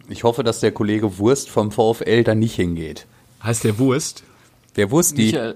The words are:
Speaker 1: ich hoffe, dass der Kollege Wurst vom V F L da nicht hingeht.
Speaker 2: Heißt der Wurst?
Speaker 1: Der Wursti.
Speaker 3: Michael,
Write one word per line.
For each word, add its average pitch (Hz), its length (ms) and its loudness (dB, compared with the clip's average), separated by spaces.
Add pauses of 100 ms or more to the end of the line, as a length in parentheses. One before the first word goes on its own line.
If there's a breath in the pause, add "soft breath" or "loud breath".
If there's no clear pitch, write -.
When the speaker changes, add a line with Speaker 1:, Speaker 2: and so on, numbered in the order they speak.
Speaker 1:
ich - 160 -10
hoffe, 117 180 2
dass 113 160 -2
der 110 140 2
Kollege 107 460 -2
Wurst 127 300 2
vom 107 220 0
V 113 200 2
F 117 100 -4
L 117 240 2
da 110 100 2
nicht 113 200 0
hingeht. 82 520 -4 (340 soft breath)
Speaker 2:
Heißt 113 220 -4
der 107 160 0
Wurst? 135 440 0 (520 soft breath)
Speaker 1:
Der 101 160 0
Wursti. 143 360 2
Speaker 3:
Michael, 113 280 -2